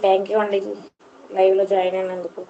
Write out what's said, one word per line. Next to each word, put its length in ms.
థ్యాంక్ 280
యూ 120
అండి 160
లైవ్లో 340
జాయిన్ 280
అయినందుకు. 500